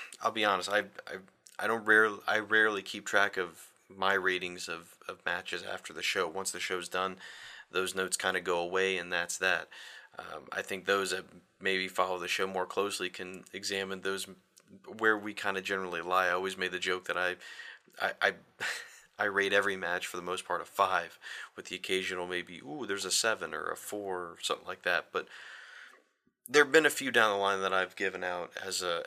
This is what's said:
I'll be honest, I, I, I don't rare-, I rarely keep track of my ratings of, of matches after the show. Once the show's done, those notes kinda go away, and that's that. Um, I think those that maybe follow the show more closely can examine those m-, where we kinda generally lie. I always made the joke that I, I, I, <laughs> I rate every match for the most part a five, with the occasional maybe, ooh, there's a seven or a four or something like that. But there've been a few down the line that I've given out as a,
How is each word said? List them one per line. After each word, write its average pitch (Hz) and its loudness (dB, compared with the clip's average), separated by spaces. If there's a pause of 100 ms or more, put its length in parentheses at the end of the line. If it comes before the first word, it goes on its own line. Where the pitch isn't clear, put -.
(220)
I'll 113 2
be 107 0
honest, 95 4
I, 101 2 (240)
I, 92 -10 (420)
I - -4
don't 110 0
rare-, 107 8 (180)
I 107 2
rarely 107 4
keep 98 -8
track 101 2
of 87 -4 (260)
my 98 2
ratings 90 0
of, 85 -8 (140)
of 92 -10
matches 90 -4
after 95 -10
the 80 -10
show. 87 0
Once 92 -6
the 92 -8
show's 90 -4
done, 92 -2 (560)
those 92 0
notes 92 0
kinda 92 2
go 87 2
away, 92 2
and 87 -4
that's 87 -2
that. 90 2 (500)
Um, 78 -12 (100)
I 98 -4
think 92 -6
those 98 4
that 90 -2 (360)
maybe 95 0
follow 92 0
the 90 -4
show 95 0
more 92 -2
closely 98 -2
can 92 -10 (100)
examine 98 -4
those 95 -2
m-, 92 -16 (640)
where 110 6
we 104 -6
kinda 95 -2
generally 92 -2
lie. 92 4
I 90 4
always 92 0
made 92 -2
the 90 -4
joke 92 -2
that 87 0
I, 90 0 (640)
I, 98 0 (100)
I, 101 4 (440)
<laughs> - -18
I 104 0
rate 98 2
every 98 4
match 90 -2
for - -6
the 87 -6
most 90 -4
part 87 -2
a - -8
five, 92 2 (380)
with 92 -12
the 90 -8
occasional 92 -2
maybe, 87 -6
ooh, 139 -10
there's 98 -4
a 92 -2
seven 92 0
or 80 -6
a 80 -4
four 98 -6
or 85 -10
something - -2
like 92 -8
that. 87 2
But 90 -2 (1200)
there've 139 6
been 156 10
a 139 8
few 135 -2
down 113 6
the 101 2
line 98 4
that 95 0
I've 92 0
given 92 -2
out 90 -4 (120)
as 92 -4
a, 85 -2